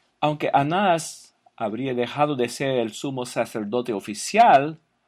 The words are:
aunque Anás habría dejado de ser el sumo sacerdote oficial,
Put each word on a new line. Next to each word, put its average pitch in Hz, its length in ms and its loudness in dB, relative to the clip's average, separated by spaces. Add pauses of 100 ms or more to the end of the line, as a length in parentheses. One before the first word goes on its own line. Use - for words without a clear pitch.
(200)
aunque 151 320 0
Anás 165 840 0 (220)
habría 117 380 -4
dejado 139 420 -2
de 120 140 0
ser 135 280 -2
el 113 140 -2
sumo 131 320 -6
sacerdote 117 720 -4
oficial, 151 840 4 (300)